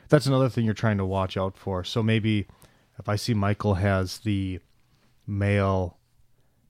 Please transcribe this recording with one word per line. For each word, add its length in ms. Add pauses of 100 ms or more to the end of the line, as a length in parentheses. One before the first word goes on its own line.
that's 180
another 220
thing 160
you're 100
trying 240
to 60
watch 320
out 200
for. 280
So 180
maybe 460 (500)
if 100
I 80
see 180
Michael 400
has 440
the 400 (680)
male 680 (720)